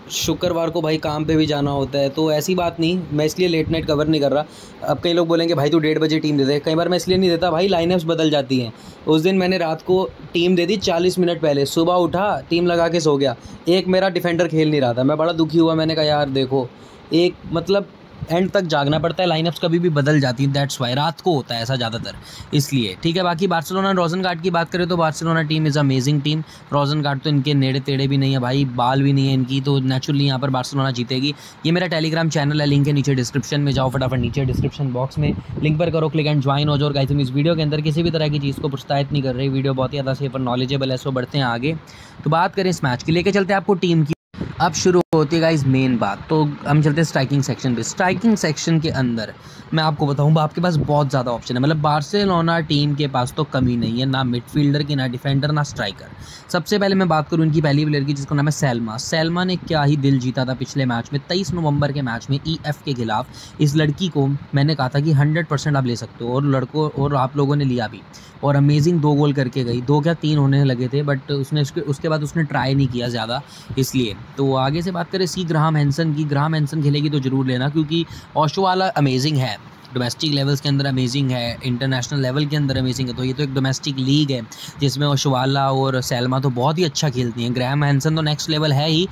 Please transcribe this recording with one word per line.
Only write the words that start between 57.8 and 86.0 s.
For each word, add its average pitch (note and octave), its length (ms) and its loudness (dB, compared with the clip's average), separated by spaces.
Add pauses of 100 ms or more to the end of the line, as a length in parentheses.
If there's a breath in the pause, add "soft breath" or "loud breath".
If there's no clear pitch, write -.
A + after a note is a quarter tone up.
player D3 200 0
की, D3 80 -2
जिसका C#3 240 -4
नाम C#3+ 100 2
है D3+ 60 2
सैल्मा। A#2 440 -2
सैल्मा E3 480 -2
ने F#3 120 0
क्या D#3+ 260 -2
ही C#3+ 140 4
दिल C#3 220 2
जीता B2+ 260 -2
था B2+ 100 -4
पिछले C3 320 -4
match A#2 260 -4
में, C#3 160 -4
तेईस F#3 240 -2
नवंबर D3 400 0
के C#3+ 100 -4
match A#2 280 -6
में C#3 160 0
ईएफ़ D3+ 380 -6
के C#3+ 100 -4
खिलाफ। A#2 320 -2 (340 loud breath)
इस D3 160 4
लड़की D#3 320 0
को C#3+ 180 0
मैंने C#3+ 480 0
कहा C3 140 0
था C#3+ 120 0
कि D#3 120 2
हंड्रेड D3+ 340 2
परसेंट D3 300 -2
आप C3 100 2
ले A#2+ 100 0
सकते - 280 -10
हो, A#2+ 100 -2
और C#3 100 2
लड़कों, C#3 580 0
और C#3+ 120 0
आप C3+ 220 0
लोगों C#3+ 200 2
ने D3 80 0
लिया B2 240 0
भी, G#2+ 120 -14 (440 loud breath)
और C#3+ 120 2
amazing D3 440 4
दो D3 120 4
goal D3 200 4
करके C3+ 320 -2
गई, A#2+ 160 -2
दो C#3+ 200 2
क्या E3 140 0
तीन D3+ 240 0
होने C#3 260 4
लगे B2+ 240 0
थे, C#3 160 -2
but C#3 260 -2
उसने C#3+ 320 -2
उसके, C#3+ 180 -4
उसके D3 280 -4
बाद D#3 140 -2
उसने D#3 200 -2
try C3+ 320 0
नहीं C#3 140 4
किया A#2+ 200 -4
ज़्यादा, A#2+ 340 -4 (360 loud breath)
इसलिए। B2 360 -2 (220)
तो C3+ 180 0
आगे C#3 280 0
से F#3 80 -4
बात E3+ 200 -6
करें F#3 160 -2
सी F#3 180 -6
ग्राहम D#3 320 2
हैंसन D3 380 0
की, D#3 100 -2
ग्राहम D3 300 0
हैंसन D#3 280 -2
खेलेगी D3 280 2
तो D3 100 0
ज़रूर C3 260 0
लेना, B2+ 220 0
क्योंकि D#3+ 380 0 (300 loud breath)
ओशवाला F#3 500 2
amazing C#3+ 500 2
है, A#2+ 340 -4 (240)
Domestic B2+ 380 -2
levels C#3 280 0
के - 80 -4
अंदर C#3 180 0
amazing C3 440 0
है, A#2+ 340 -4
international C3 560 -2
level C3+ 260 0
के D3 100 -4
अंदर C#3 220 0
amazing B2+ 300 -2
है, A#2+ 60 -8
तो B2+ 100 -4
ये C3 80 -2
तो C3 100 -6
एक C3+ 120 -4
domestic C3+ 420 -2
league C#3 340 2
है B2 120 -4 (380 loud breath)
जिसमें C#3 260 0
ओशवाला C3+ 680 2
और C3+ 280 0